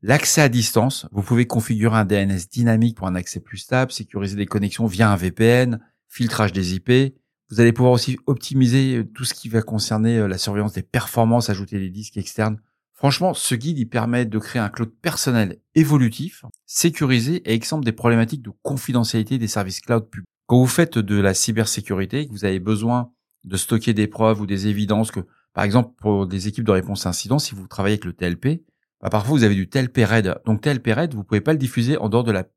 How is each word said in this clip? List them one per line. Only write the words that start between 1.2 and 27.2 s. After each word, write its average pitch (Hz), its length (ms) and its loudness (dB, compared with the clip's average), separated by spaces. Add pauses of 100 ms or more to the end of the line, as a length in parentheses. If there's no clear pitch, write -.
pouvez 120 240 2
configurer 113 500 0
un 107 80 4
D 98 100 0
N 98 160 2
S 92 200 -4
dynamique 117 460 2
pour 95 100 -6
un 92 80 -2
accès 90 260 -6
plus - 180 -16
stable, 127 320 -2
sécuriser 101 460 -8
des 101 100 -4
connexions 104 400 -2
via 104 240 2
un 101 60 2
V 90 140 -2
P 110 140 0
N, 120 360 4 (280)
filtrage 110 440 -2
des 92 220 -2
I 95 60 -4
P. 131 340 2 (360)
Vous 107 100 0
allez 117 120 8
pouvoir 123 220 4
aussi 123 320 -2
optimiser, 131 680 2
euh, 113 80 -2
tout 123 200 -12
ce - 80 -4
qui - 160 -12
va 110 140 0
concerner, 110 560 0
euh, 104 100 2
la 92 100 -4
surveillance 104 360 -2
des 92 80 -6
performances, 117 680 0
ajouter 98 300 -4
des 95 100 -6
disques 104 300 -12
externes. 107 400 -4 (340)
Franchement, 156 400 0
ce - 220 -4
guide, 139 240 -4
il 120 80 -2
permet 120 400 -2
de 107 120 -4
créer 117 220 -6
un 107 80 -2
cloud 113 220 -6 (100)
personnel 120 600 0 (140)
évolutif, 143 720 2 (220)
sécurisé 143 680 0
et 113 180 -2
exempt 131 260 -2
des 113 120 0
problématiques 117 500 2
de 110 100 -12 (100)
confidentialité 123 760 -2
des 113 80 -2
services 95 340 -4
cloud 113 280 0
publics. - 200 -16 (180)
Quand 123 120 6
vous 127 80 6
faites 165 320 2
de 104 220 0
la 98 120 4
cybersécurité, 104 960 -2
que 127 60 -14
vous 101 120 -12
avez 95 160 0
besoin 113 520 -2 (320)
de 92 120 -8
stocker 110 380 0
des 104 140 0
preuves 110 320 2
ou 104 60 -6
des 98 200 -4
évidences, 104 440 -2
que, 95 100 -8 (340)
par 95 100 0
exemple, 117 340 2
pour 101 280 0
des 92 220 -4
équipes 113 160 -6
de 107 80 2
réponse 95 340 -2
à 92 40 -2
incidents, 107 280 -2